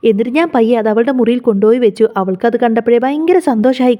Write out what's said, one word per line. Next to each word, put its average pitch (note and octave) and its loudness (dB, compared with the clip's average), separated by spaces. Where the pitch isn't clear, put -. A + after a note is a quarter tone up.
എന്നിട്ട് A3+ 0
ഞാൻ D#4+ 0
പയ്യെ A#3 2
അത് G#3+ -2
അവളുടെ A#3 0
മുറിയിൽ B3 0
കൊണ്ടുപോയി A3 0
വെച്ചു. A3 0
അവൾക്കത് F#3+ -2
കണ്ടപ്പോഴേ A#3 0
ഭയങ്കര D#4 0
സന്തോഷമായി B3 0